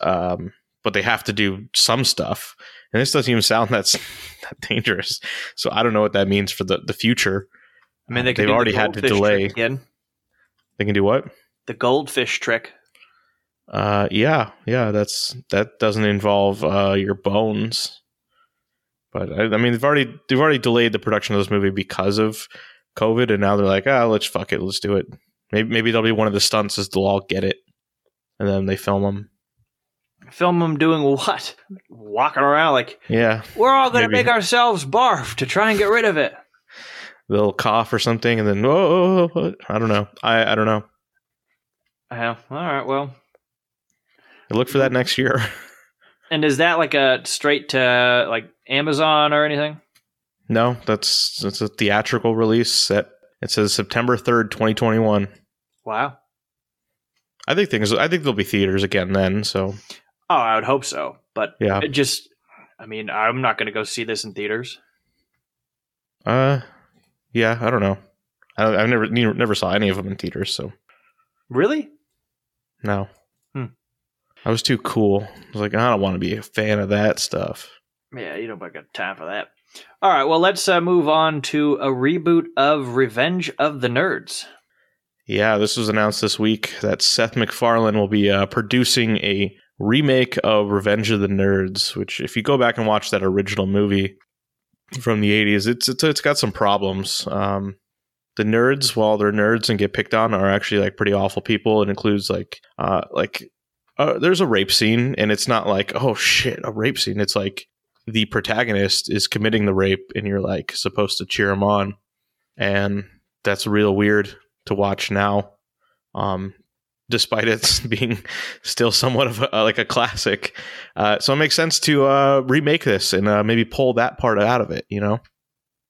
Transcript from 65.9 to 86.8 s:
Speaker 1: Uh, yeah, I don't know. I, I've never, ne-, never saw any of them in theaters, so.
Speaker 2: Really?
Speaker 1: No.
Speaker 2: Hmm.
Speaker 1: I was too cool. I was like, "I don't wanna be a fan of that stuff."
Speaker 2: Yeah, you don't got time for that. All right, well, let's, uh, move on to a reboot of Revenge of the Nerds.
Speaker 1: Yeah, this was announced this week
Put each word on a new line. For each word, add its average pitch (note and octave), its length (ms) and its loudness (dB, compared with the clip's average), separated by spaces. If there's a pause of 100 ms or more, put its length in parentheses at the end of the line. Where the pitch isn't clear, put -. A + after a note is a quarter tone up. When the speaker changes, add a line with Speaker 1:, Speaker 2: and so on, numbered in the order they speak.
Speaker 1:
Uh, C3 380 0 (720)
yeah, A#2 240 2
I A2 100 -2
don't A#2 120 2
know. G2 160 0 (580)
I, G#2+ 200 2
I've A2 120 2
never, A2+ 200 2
ne-, A2+ 260 2
never G#2+ 200 0
saw F#2 180 -2
any G#2 180 2
of F#2 60 -2
them F#2+ 120 -6
in G2 80 -8
theaters, - 380 -8
so. - 180 -8 (800)
Speaker 2:
Really? A3 400 0 (920)
Speaker 1:
No. G2+ 260 -4 (460)
Speaker 2:
Hmm. B2+ 120 -8 (800)
Speaker 1:
I - 40 0
was A2+ 120 0
too B2 160 0
cool. G2+ 440 0
I - 300 -20
was G#2+ 80 -8
like, G#2 140 -4
"I A#2 160 2
don't G#2 100 2
wanna F#2+ 180 0
be F#2+ 180 -4
a G#2+ 60 -10
fan G#2+ 360 -2
of G2 100 -2
that G#2 300 2
stuff." - 500 -6 (480)
Speaker 2:
Yeah, F2 200 -10
you A2 100 -8
don't G#2+ 120 -12
got E2 360 -16
time F#2+ 220 -8
for D#2+ 100 -14
that. G2 220 -8 (520)
All F#3+ 100 2
right, C#3+ 140 4
well, D#3+ 160 2
let's, F#3 260 2
uh, F3+ 140 4
move E3+ 300 2
on D#3 320 2
to D3 320 2
a C3+ 140 -2
reboot E3 580 2 (100)
of C#3 400 2
Revenge C3+ 600 0
of C#3+ 240 -2
the B2 60 2
Nerds. C#3 580 -4 (800)
Speaker 1:
Yeah, G#2+ 320 2
this G#2 180 0
was A2 140 -2
announced G#2+ 320 0
this G#2+ 160 -2
week A2 420 -2